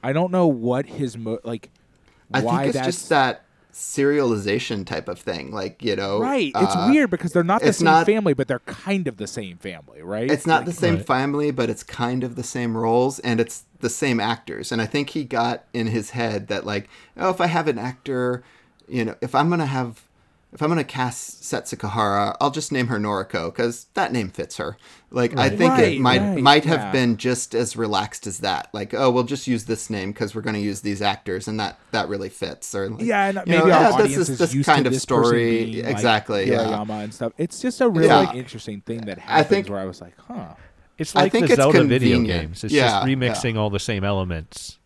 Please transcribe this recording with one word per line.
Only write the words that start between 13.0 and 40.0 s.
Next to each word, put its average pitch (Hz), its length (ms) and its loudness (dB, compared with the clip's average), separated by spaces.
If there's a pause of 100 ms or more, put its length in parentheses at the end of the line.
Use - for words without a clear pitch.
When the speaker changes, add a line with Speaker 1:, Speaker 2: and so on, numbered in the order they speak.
Speaker 2:
and 117 200 0
it's - 240 -4 (160)
the 117 100 -2
same 127 300 -2
actors. - 520 -4
And 117 100 0
I 107 40 0
think 143 240 -2
he 151 140 -4
got 120 480 -2
in 113 160 -2
his 110 220 -2
head 107 380 -4
that, 101 180 -4
like, 101 220 -4 (280)
"Oh, 185 140 0
if 180 100 -4
I 175 60 2
have 165 220 0
an 120 100 0
actor, 123 640 -4 (460)
you 120 160 -2
know, 110 160 -4
if 127 140 -6
I'm 147 160 4
gonna 165 160 0
have, 127 360 -4 (500)
if - 80 -12
I'm 151 80 0
gonna 165 160 2
cast - 600 -6
Setsuko - 460 -6
Hara, 104 500 0
I'll 143 100 2
just 151 220 -6
name 123 160 0
her 117 100 -2
Noriko 95 560 -4
'cause 117 400 -2
that 190 180 -2
name 110 180 -2
fits - 280 -10
her." 76 180 -8 (360)
Like, 120 260 0
I 135 100 4
Speaker 3:
Right. 208 100 -2
Speaker 2:
think - 160 6
Speaker 1:
Right, 196 200 6
Speaker 2:
it 135 60 -2
might, 127 200 4
Speaker 1:
right, 185 220 0
Speaker 2:
might 147 240 4
have 156 140 2
Speaker 1:
yeah. 101 120 -6
Speaker 2:
been 120 240 2
just 123 380 -4
as 117 220 -2
relaxed 104 500 -4
as 92 140 -10
that. 87 340 -4
Like, 104 180 -8
"Oh, 131 180 4
we'll 123 140 2
just 135 220 -6
use 117 180 -2
this - 240 -6
name 101 240 -4
'cause 104 220 -6
we're 107 80 -8
gonna 107 160 -4
use 101 240 -4
these 101 180 -4
actors, 98 480 -4
and 110 100 -4
that, 101 200 -6 (140)
that 101 160 -2
really 98 200 -6
fits." - 460 -10
Or, 98 160 -4
like, 110 120 -10
Speaker 1:
Yeah, 202 260 0
and 196 80 -2 (100)
Speaker 2:
you 170 80 2
know, 175 60 6
Speaker 1:
maybe 160 120 6
our 160 80 8
Speaker 2:
"Yeah, 240 60 6
this 208 80 6
Speaker 1:
audience 143 280 4
Speaker 2:
is 160 80 0
Speaker 1:
is 127 80 -4
Speaker 2:
this 156 160 0
Speaker 1:
used 139 120 2
Speaker 2:
kind 151 180 6
Speaker 1:
to 127 40 2
Speaker 2:
of 123 60 2
Speaker 1:
this 127 120 -2
person 120 180 4
Speaker 2:
story." 117 400 4
Speaker 1:
being, 110 200 -6
like, 135 100 -2
Speaker 2:
Exactly, 107 560 2
yeah. 117 160 2
Speaker 1:
Hirayama 107 380 -4
and 110 100 -10
stuff. 117 240 -6
It's - 240 -4
just 254 180 -4
a 247 80 6
really 160 200 4
Speaker 2:
Yeah. 131 260 8
Speaker 1:
interesting 113 480 -12
thing 117 240 -8
that 95 120 -8
Speaker 2:
I - 40 -20
Speaker 1:
happens 151 260 2
Speaker 2:
think 196 220 0
Speaker 1:
where 98 80 -4
I 95 80 -6
was 90 160 -12